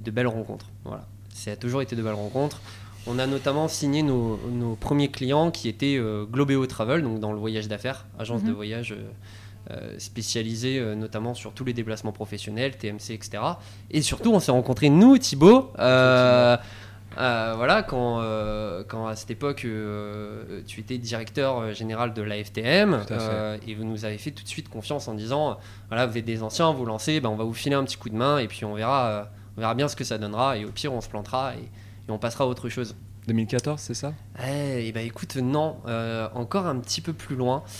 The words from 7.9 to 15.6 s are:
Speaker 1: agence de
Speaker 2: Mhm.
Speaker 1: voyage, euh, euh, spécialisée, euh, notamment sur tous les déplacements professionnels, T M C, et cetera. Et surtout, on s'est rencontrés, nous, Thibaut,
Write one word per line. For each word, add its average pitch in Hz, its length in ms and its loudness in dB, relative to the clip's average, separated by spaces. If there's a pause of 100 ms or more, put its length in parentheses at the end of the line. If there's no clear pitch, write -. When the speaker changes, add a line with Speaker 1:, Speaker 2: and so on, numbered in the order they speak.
Speaker 1:
agence 113 260 -4
de 113 60 2
Speaker 2:
Mhm. 104 60 0
Speaker 1:
voyage, 110 360 -6
euh, 107 180 -10 (600)
euh, - 280 -10
spécialisée, 113 800 -2
euh, 107 160 -2
notamment 110 380 -4
sur 113 200 -12
tous 131 100 -8
les 127 100 -2
déplacements 110 380 -4
professionnels, 107 680 -6
T 110 100 -6
M 104 120 -6
C, 113 140 -10
et 107 80 -8
cetera. 131 400 -4 (280)
Et 151 120 0
surtout, - 320 2
on 196 60 8
s'est - 120 2
rencontrés, 127 380 6
nous, 220 280 12
Thibaut, 208 600 8